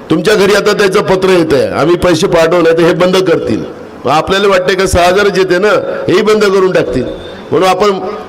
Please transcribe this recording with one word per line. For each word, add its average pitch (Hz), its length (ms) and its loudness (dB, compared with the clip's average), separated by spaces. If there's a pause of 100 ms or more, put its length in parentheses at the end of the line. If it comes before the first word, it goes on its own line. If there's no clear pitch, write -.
(100)
तुमच्या 165 240 0
घरी 196 200 2
आता 202 180 2
त्याचं 196 300 0
पत्र 185 260 0
येत 165 260 2
आहे, 104 260 0
"आम्ही 165 160 2
पैसे 180 300 0
पाठवले 165 460 2
तर 165 100 0
हे 170 120 2
बंद 180 220 0
करतील." 156 680 -2 (220)
मग 120 60 -2
आपल्याला 180 380 0
वाटते 190 260 0
का 190 120 0
सहा 175 200 2
हजारच 185 320 0
येते 180 200 0
ना, 208 100 2 (400)
हेही 180 140 2
बंद 214 220 0
करून 190 280 2
टाकतील, 131 320 -2 (460)
म्हणून 165 180 2
आपण 190 240 0 (360)